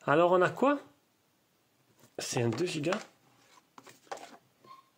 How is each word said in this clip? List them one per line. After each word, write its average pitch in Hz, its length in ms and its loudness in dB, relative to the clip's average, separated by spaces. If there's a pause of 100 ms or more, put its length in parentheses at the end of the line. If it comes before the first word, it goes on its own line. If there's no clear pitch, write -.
Alors, 170 280 4
on 180 80 4
a 170 80 4
quoi ? 269 280 0 (1400)
C'est - 240 -6
un 117 80 0
deux 120 160 -4
gigas. 160 340 -4 (2000)